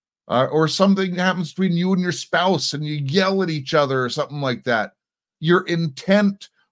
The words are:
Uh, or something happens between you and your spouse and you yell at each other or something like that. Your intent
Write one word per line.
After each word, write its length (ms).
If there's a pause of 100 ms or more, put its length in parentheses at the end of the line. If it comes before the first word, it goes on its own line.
(280)
Uh, 240
or 160
something 460
happens 380
between 240
you 160
and 100
your 100
spouse 640
and 100
you 120
yell 460
at 60
each 240
other 320
or 60
something 320
like 220
that. 280 (480)
Your 220
intent 880 (220)